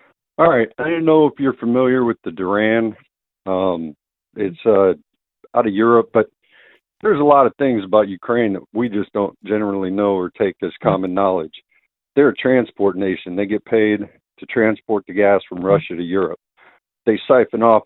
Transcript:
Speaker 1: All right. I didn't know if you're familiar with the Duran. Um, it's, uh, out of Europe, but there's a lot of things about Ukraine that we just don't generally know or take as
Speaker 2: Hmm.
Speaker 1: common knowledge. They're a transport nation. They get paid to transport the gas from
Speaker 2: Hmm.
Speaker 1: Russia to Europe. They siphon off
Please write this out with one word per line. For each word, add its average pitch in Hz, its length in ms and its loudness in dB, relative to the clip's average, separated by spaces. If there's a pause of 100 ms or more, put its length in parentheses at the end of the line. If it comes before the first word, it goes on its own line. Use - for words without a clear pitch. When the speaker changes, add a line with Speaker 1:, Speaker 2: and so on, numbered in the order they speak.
(380)
Speaker 1:
All 160 120 4
right. 120 200 0 (100)
I - 60 -6
didn't 165 200 -4
know 156 220 4
if 131 120 -4
you're 135 140 0
familiar 127 500 0
with 117 200 -2
the 98 80 -8
Duran. 107 640 -2 (500)
Um, 92 500 -4 (400)
it's, 95 300 -6
uh, 98 280 4 (600)
out 120 120 0
of 104 60 -2
Europe, 113 400 2
but 110 140 2 (760)
there's 208 180 2
a 147 40 0
lot 143 220 6
of 117 120 0
things 123 260 -2
about 101 240 2
Ukraine 107 460 -4
that 92 100 -8 (100)
we 117 160 -4
just 101 240 -6
don't 101 300 -4
generally 98 480 -4
know 101 240 0
or 90 160 -4
take 98 320 -4
as 87 80 -6 (100)
Speaker 2:
Hmm. - 60 -4
Speaker 1:
common 95 260 -2
knowledge. 92 400 -2 (640)
They're 139 140 4
a 135 60 -2
transport 110 600 0
nation. 92 400 -6
They 101 100 -2
get 101 200 -6
paid 107 420 0 (320)
to - 80 -18
transport 107 600 -2
the 92 60 -16
gas 101 340 2
from 90 120 -12
Speaker 2:
Hmm. 87 60 -6
Speaker 1:
Russia 95 300 0
to 85 80 -8
Europe. 87 360 -4 (680)
They 110 220 0
siphon 120 340 2
off 113 240 4